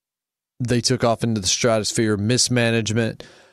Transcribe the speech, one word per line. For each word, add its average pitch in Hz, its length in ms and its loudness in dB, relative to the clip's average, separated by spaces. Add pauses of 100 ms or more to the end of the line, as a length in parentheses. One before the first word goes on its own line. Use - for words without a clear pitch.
(600)
they 120 200 0
took 123 220 0
off 117 220 0
into 110 160 0
the 90 80 -4
stratosphere. 110 680 0
Mismanagement, 113 1080 0 (280)